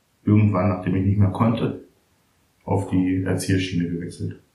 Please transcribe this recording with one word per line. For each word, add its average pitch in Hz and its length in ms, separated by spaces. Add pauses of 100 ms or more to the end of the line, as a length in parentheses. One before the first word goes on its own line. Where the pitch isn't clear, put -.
(240)
irgendwann, 101 460
nachdem 90 260
ich 98 100
nicht 104 140
mehr 95 100
konnte, - 540 (800)
auf 98 260
die 92 320
Erzieherschiene 92 680
gewechselt. 90 520 (140)